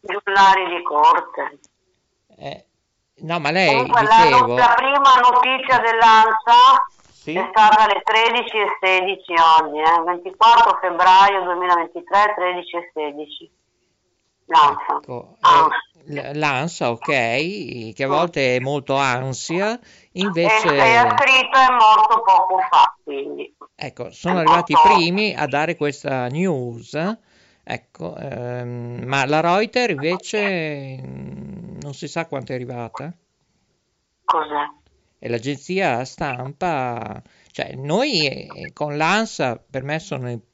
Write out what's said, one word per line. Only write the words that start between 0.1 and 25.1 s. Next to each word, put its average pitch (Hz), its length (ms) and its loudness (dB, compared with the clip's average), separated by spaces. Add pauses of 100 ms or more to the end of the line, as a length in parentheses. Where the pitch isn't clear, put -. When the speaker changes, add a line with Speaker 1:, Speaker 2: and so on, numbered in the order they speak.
Speaker 1:
di 170 100 -8
corte. 151 720 0 (800)
Speaker 2:
Eh, - 280 -16 (520)
no, 165 240 -8
ma 143 100 -4
lei, 170 240 2
Speaker 1:
Comunque, 135 300 0
la 226 200 6
Speaker 2:
dicevo 240 320 2
Speaker 1:
la 240 180 4
prima 269 460 2
notizia 247 600 2
dell'A 226 420 4
N 226 80 2
S 220 160 -4
A 494 400 6 (260)
Speaker 2:
Sì? - 220 -12
Speaker 1:
è 185 160 -4
stata 214 340 6
alle 202 200 0
tredici 233 520 0
e 208 120 0 (120)
sedici 185 520 -2
oggi, 160 480 4
eh? 165 220 2
Ventiquattro 185 760 2
febbraio 185 640 4
duemilaventitré, 180 920 0
tredici 180 400 -6
e 170 180 -10
sedici. 147 560 -10 (1000)
l'ansa. 151 520 2
Speaker 2:
Ecco, - 320 -16
eh, - 60 -20
Speaker 1:
ansa. - 360 4 (280)
Speaker 2:
l-, 143 340 -10
l'ansa, 143 520 -2
ok, 127 1000 -4
che 139 120 -6
a - 20 -4
Speaker 1:
Mm. 135 40 -4
Speaker 2:
volte 143 460 -2
è 123 40 -2
molto 139 340 -6
ansia, 139 840 -4 (340)
invece 190 640 -2
Speaker 1:
E, 139 40 0
e 226 180 2
ha 240 220 2
scritto: 262 400 2
"È 262 120 6
morto 254 520 4
poco 185 360 2 (120)
fa", 151 320 4
quindi. 143 520 -10 (200)
Speaker 2:
Ecco, - 360 -12
sono 185 260 -4
Speaker 1:
È 175 40 0
Speaker 2:
arrivati 165 320 2
i - 20 0
Speaker 1:
morto. 156 140 6
Speaker 2:
primi 185 460 2